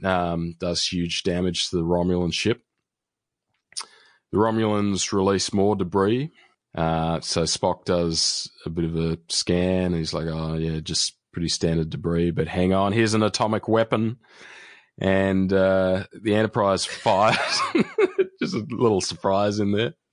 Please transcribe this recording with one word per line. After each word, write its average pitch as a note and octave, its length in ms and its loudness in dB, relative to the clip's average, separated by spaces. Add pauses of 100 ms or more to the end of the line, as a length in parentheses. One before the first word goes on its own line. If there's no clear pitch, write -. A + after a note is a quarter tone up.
um, E2+ 540 -2
does F2 280 -2
huge F2 360 -4
damage F2+ 480 -2
to F#2+ 60 -2
the E2+ 60 0
Romulan F2 520 0
ship. - 280 -2 (1700)
The - 80 0
Romulans G#2+ 720 2
release G2 420 2
more G2+ 200 2
debris. G2 560 0 (440)
Uh, E2 460 0
so - 240 -2
Spock F2 420 -2
does F2 640 -2 (160)
a - 40 -8
bit E2 140 -4
of E2 120 -4
a E2 220 -2 (100)
scan. F2+ 640 0
He's D#2+ 180 -4
like, D#2+ 160 -4
"Oh, D#2+ 300 -4
yeah, D#2+ 220 -4
just - 360 -6 (160)
pretty E2+ 160 -4
standard E2 400 0
debris. E2+ 440 0
But D#2 160 -2
hang F#2 260 2
on, G2 180 2
here's A2 220 2
an A2 80 4
atomic G#2+ 460 0
weapon." A2+ 500 2 (800)
And, F#2+ 540 2
uh, F#2+ 520 2 (180)
the G#2 120 0
Enterprise G#2 500 2
<laughs> - 20 -6
fires. G#2+ 500 2 (380)
<laughs> - 640 0
Just G#3+ 140 -6
a A2 160 -6
little A2 320 2
surprise G2+ 580 -2
in G2+ 120 0
there. A2+ 220 -2 (180)